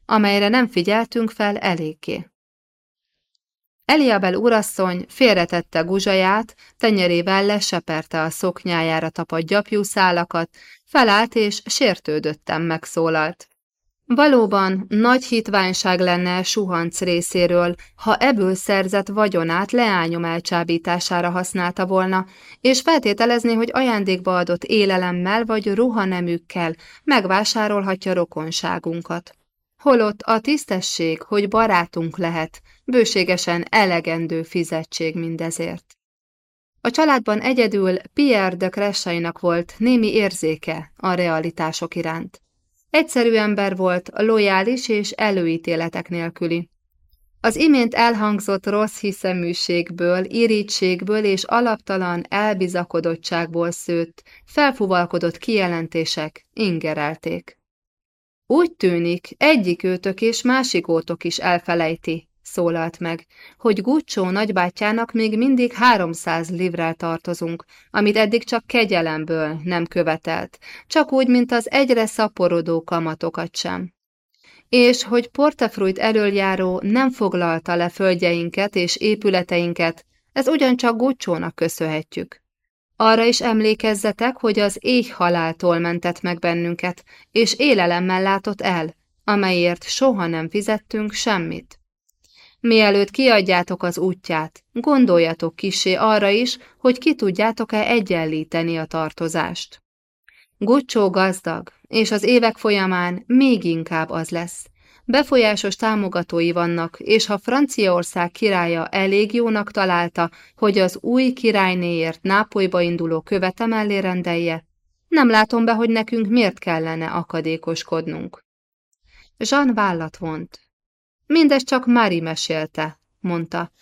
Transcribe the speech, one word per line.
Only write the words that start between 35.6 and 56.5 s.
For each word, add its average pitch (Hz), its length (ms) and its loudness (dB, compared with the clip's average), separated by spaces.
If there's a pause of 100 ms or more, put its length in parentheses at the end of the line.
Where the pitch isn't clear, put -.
A 233 100 -2
családban 262 500 2
egyedül 202 560 0 (180)
Pierre 202 420 2
de 185 120 -2
Cressainak 175 720 -4
volt 175 380 -2
némi 226 360 2
érzéke 165 840 -2
a 185 160 -2
realitások 165 800 -2
iránt. 170 460 -8 (500)
Egyszerű 254 440 2
ember 202 420 0
volt, 180 380 -2
lojális 214 760 2
és 208 220 -2
előítéletek 165 960 -2
nélküli. 170 640 -6 (720)
Az 226 160 0
imént 269 380 4
elhangzott 208 720 0
rossz 208 320 -2
hiszeműségből, 175 1300 -2
irítségből 208 1000 0
és 190 200 0
alaptalan 185 840 -2
elbizakodottságból 170 1400 -2
szőtt, 170 520 -6 (220)
felfuvalkodott 185 920 0
kijelentések 165 1120 -4